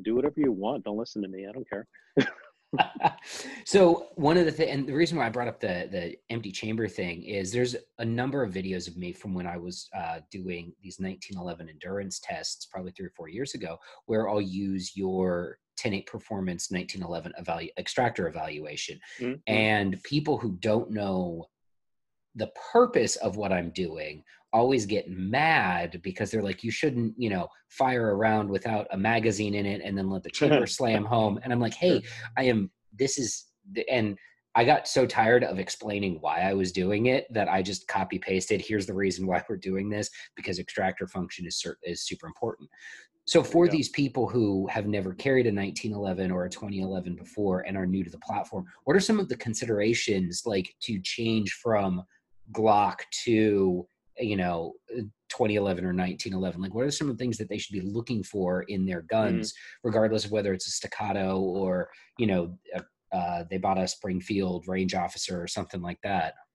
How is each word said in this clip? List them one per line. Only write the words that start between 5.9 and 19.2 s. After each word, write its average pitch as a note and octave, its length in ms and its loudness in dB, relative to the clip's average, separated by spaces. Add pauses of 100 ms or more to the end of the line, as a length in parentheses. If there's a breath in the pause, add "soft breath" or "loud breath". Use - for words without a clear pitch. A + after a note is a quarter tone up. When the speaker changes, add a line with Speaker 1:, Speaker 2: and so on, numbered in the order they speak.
Speaker 2:
the F2 260 -6 (140)
empty A2+ 200 -6
chamber A2 360 -2
thing F2 360 -6
is F#2+ 280 -4
there's B2 260 2 (220)
a A#2 60 -4
number B2+ 380 0
of G2 100 -2
videos F#2 360 -4
of E2+ 80 -14
me F2 160 -8
from G2 220 -8
when F2+ 120 -4
I F2 100 -6
was, F2 400 -10
uh, E2 240 -6 (100)
doing F2 520 -10
these F2 180 -16
nineteen F#2+ 380 -8
eleven E2+ 300 -10
endurance F#2 540 -8
tests, - 440 -8
probably F#3 260 -10
three - 140 -12
or - 100 -14
four D#2+ 120 -14
years A#2 260 -8
ago, E2+ 240 -10 (280 loud breath)
where A2 220 2
I'll G#2 120 2
use F#2+ 560 -4
your F#2 640 0 (200)
ten G#2 160 -2
eight G2 120 -6
Performance F#2 640 -6
nineteen F#2 320 -4
eleven E2 380 -8
evalu-, E2+ 380 -6
extractor G#2 500 0
evaluation. D#2 720 -8 (200 loud breath)